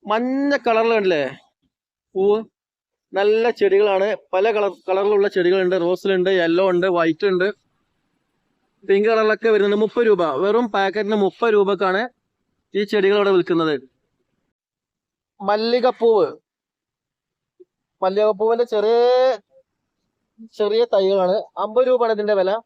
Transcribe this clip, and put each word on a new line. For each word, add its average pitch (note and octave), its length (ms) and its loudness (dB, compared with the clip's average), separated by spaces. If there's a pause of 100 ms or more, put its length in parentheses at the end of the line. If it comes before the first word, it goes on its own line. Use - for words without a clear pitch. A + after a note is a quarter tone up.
(100)
മഞ്ഞ C4 460 -2 (100)
കളറിൽ A3+ 280 0
കണ്ടില്ലേ F#3 300 0 (880)
പൂവ്? G3+ 240 0 (760)
നല്ല G#3+ 380 0
ചെടികളാണ്. G3 680 0 (160)
പല G3 220 2
കളർ, G3+ 160 -2 (180)
കളറിലുള്ള G3+ 400 0
ചെടികളുണ്ട്. F#3 520 0
റോസിലുണ്ട്, F3+ 500 -2
യെല്ലോ F3 400 0
ഉണ്ട്, F3+ 160 0
വൈറ്റ് E3+ 400 -2
ഉണ്ട്, F#3 200 0 (1400)
പിങ്ക് G3+ 200 2
കളറിലൊക്കെ A3 400 0
വരുന്നുണ്ട്. G#3 360 2
മുപ്പത് A#3 220 -2
രൂപ. G3 160 4 (200)
വെറും G#3+ 320 0
പാക്കറ്റിന് G3+ 500 -2
മുപ്പത് A3 320 0
രൂപക്കാണ് G3 460 0 (720)
ഈ G3+ 100 -2
ചെടികൾ G3+ 320 0
ഇവിടെ G3+ 200 2
വിൽക്കുന്നത്. E3 380 0 (1700)
മല്ലികപ്പൂവ്, A3+ 880 0 (1800)
മല്ലികപ്പൂവിന്റെ G#3+ 720 0
ചെറിയ, A3 240 0 (1600)
ചെറിയ A3 260 0
തൈകളാണ്. G3 520 0 (280)
അമ്പത് A3+ 240 0
രൂപയാണ് A#3 280 0
ഇതിന്റെ G#3 240 0
വില. F#3 100 0 (160)